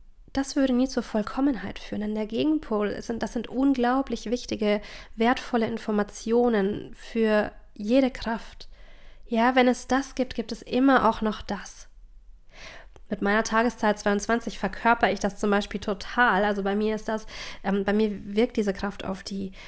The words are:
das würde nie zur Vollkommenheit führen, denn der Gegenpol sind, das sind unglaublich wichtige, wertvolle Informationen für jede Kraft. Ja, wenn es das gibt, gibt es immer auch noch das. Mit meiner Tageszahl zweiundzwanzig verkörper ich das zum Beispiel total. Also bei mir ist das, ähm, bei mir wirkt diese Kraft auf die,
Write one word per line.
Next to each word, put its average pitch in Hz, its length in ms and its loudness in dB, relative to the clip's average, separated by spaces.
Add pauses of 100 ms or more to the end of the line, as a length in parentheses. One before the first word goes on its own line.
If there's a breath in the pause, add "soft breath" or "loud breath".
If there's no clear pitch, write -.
(320)
das 269 220 -2
würde 269 180 2
nie 247 140 2
zur 254 160 -2
Vollkommenheit 214 800 -2
führen, 202 220 -6
denn 214 120 -4
der 214 120 -2
Gegenpol 226 760 -2
sind, 226 180 -6
das 214 120 -4
sind 226 160 -4
unglaublich 247 840 0
wichtige, 208 500 0 (360 loud breath)
wertvolle 226 500 2
Informationen 220 1300 0
für 214 560 2 (240)
jede 247 380 4
Kraft. - 560 -8 (580 soft breath)
Ja, 233 300 4
wenn 247 100 8
es 247 220 2
das 269 260 2
gibt, - 220 -2
gibt 233 160 -6
es - 100 -8
immer 254 460 6
auch 220 120 0
noch 214 220 -2
das. - 460 -8 (1200 loud breath)
Mit 202 140 -4
meiner 208 200 2
Tageszahl 220 540 2
zweiundzwanzig 208 640 -2
verkörper 220 500 2
ich 202 80 -2
das 202 180 -2
zum 208 140 0
Beispiel 202 300 0
total. 208 640 2
Also 202 180 0
bei 196 140 0
mir 214 180 0
ist 214 140 -6
das, 220 180 -4 (380 loud breath)
ähm, 196 180 0
bei 202 100 0
mir 208 440 0
wirkt 247 200 2
diese 208 160 2
Kraft 196 320 -6
auf 190 200 -6
die, 196 260 -6 (180 loud breath)